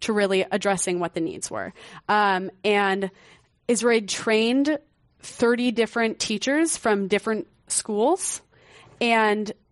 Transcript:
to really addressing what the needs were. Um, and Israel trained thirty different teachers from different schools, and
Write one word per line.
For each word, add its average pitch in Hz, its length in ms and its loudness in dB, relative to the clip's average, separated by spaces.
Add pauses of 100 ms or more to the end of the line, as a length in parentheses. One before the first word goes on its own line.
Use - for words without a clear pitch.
to - 120 -2
really 196 380 2
addressing 190 500 0
what 170 140 -4
the 170 80 -2
needs - 280 -6
were. 104 220 -8 (380)
Um, 196 400 2 (120)
and 196 480 0 (580)
Israel 233 380 2
trained 240 720 0 (420)
thirty 240 500 0
different 226 480 0
teachers 277 580 0
from 202 320 0
different 208 380 -2 (220)
schools, 226 760 -2 (580)
and 220 500 2 (220)